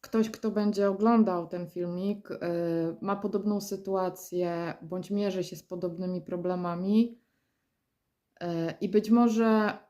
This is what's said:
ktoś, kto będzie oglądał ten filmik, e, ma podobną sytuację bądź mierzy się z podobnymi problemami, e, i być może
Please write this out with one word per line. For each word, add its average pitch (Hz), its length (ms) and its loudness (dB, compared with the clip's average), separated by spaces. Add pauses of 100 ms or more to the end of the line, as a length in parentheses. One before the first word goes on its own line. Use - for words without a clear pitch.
ktoś, 220 300 0
kto 220 200 -4
będzie 202 400 2
oglądał 196 580 4
ten 175 180 -6
filmik, 180 640 -6
e, - 80 -8 (640)
ma 196 160 -2
podobną 202 440 -2
sytuację 180 1200 -4
bądź 170 280 -8
mierzy 196 340 -2
się 180 120 -12
z 160 60 -18
podobnymi 180 600 -6
problemami, 180 960 0 (1200)
e, 165 400 -4
i 202 80 -2
być 208 220 2
może 220 680 4 (120)